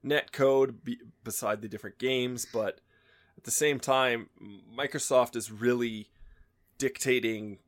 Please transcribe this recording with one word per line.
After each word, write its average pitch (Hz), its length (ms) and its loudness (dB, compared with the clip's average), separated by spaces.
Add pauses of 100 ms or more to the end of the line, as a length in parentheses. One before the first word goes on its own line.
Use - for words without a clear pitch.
net 143 300 -2
code 135 500 4
be-, 120 160 -8 (240)
beside 107 400 -4
the 110 60 -10
different 101 300 -12
games, 127 540 -2
but 107 280 -2 (560)
at - 80 -20
the 117 60 -8
same 147 300 2
time, 127 480 2 (460)
Microsoft 135 640 2
is 110 140 -6
really 113 580 0 (720)
dictating 113 880 0